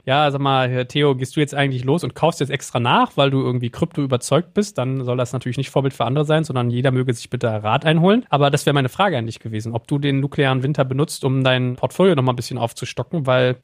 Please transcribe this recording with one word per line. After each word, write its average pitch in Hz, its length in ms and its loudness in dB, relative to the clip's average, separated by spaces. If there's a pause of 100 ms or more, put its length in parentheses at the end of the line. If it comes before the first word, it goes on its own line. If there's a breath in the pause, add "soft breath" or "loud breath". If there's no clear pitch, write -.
ja, 143 260 2
sag 135 100 -4
mal, 135 280 2
Herr 127 180 -2
Theo, 143 300 2
gehst 127 180 -8
du 156 60 0
jetzt 139 160 -2
eigentlich 135 280 -2
los 139 200 0
und 127 100 -6
kaufst 160 240 0
jetzt 135 120 -2
extra - 280 -4
nach, 143 380 2
weil 139 140 4
du 135 100 0
irgendwie 123 300 -2
Krypto - 300 -4
überzeugt 139 540 0
bist, 208 240 -2
dann 131 260 -4
soll 123 120 -2
das 127 160 -2
natürlich 127 260 -6
nicht 135 120 -6
Vorbild 135 240 0
für 135 100 0
andere 139 200 0
sein, 156 200 2
sondern 123 260 -2
jeder 127 220 0
möge 127 220 0
sich - 160 -14
bitte 120 180 -2
Rat 110 360 0
einholen. 175 460 4
Aber 143 200 4
das 143 160 0
wäre 147 80 4
meine 135 140 2
Frage 190 300 0
an 113 80 -4
dich 113 140 -10
gewesen, 113 340 -8
ob - 140 -6
du 143 100 -2
den 139 220 0
nuklearen 135 420 0
Winter 139 220 0
benutzt, 135 400 -4
um 131 180 2
dein 127 320 2
Portfolio 180 400 2
noch 135 80 0
mal 127 100 2
ein 120 40 -2
bisschen 123 220 -8
aufzustocken, 123 680 -6
weil 127 380 2